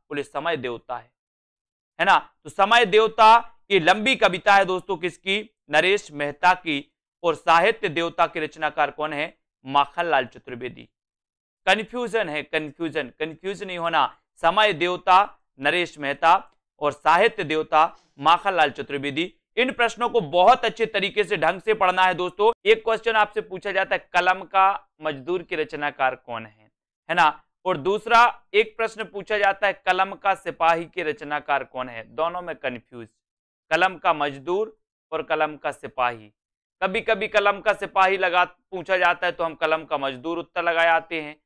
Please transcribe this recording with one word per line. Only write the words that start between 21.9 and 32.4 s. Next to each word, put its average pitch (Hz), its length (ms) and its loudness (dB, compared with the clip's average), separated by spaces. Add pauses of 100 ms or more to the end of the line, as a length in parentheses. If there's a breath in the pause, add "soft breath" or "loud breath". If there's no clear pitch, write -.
है 185 120 2
दोस्तों। 180 360 0 (140)
एक 220 180 2
क्वेश्चन 220 320 -2
आपसे 214 280 0
पूछा 185 280 -10
जाता 190 240 -2
है, - 180 -6
कलम 185 320 0
का 196 420 0 (140)
मजदूर 156 420 -6
के 175 120 -10
रचनाकार 147 600 -4
कौन 113 280 -12
है, 107 260 -20 (380)
है 165 60 -4
ना? 160 260 2 (240)
और 180 140 -2
दूसरा 214 440 2 (300)
एक 220 240 0
प्रश्न 220 280 -6
पूछा 202 320 -6
जाता 196 300 0
है, 190 180 -4
कलम 190 300 0
का 196 200 0
सिपाही 165 500 -2
के 175 180 -8
रचनाकार 147 600 -4
कौन 127 240 -10
है? 113 160 -14
दोनों 160 360 -6